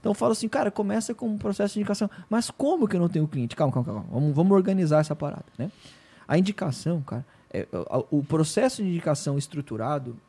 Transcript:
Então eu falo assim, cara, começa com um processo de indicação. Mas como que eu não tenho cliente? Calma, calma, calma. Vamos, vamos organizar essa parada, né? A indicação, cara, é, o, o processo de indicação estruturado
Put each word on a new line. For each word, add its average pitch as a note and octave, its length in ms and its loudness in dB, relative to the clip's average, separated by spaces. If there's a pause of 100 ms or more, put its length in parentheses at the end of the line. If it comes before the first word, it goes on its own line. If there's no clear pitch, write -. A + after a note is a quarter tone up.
Então - 100 -2
eu G3+ 40 2
falo A3+ 180 2
assim, A3 160 -2
cara, A#3 220 0
começa G#3+ 440 -2
com A#3 140 -6
um G#3+ 100 -4
processo G3+ 360 -2
de G#3+ 60 -2
indicação. G3+ 300 0 (180)
Mas A#3 220 0
como C#4+ 380 2
que - 80 0
eu F3 40 4
não E3+ 80 4
tenho D#3 200 2
cliente? B2 260 -4
Calma, C3+ 180 2
calma, B2 200 0
calma. G#2+ 180 -8
Vamos, C#3+ 240 0
vamos F3+ 180 6
organizar F#3 480 4
essa D3+ 140 0
parada, D3 300 -8 (120)
né? F3 140 -6 (560)
A C#3 120 2
indicação, F3 640 0
cara, C3 220 -8 (280)
é, - 140 -4 (440)
o, D3 80 2
o C#3+ 60 0
processo F#3 580 2
de F#3+ 60 0
indicação D3+ 500 0
estruturado B2+ 760 -6 (120)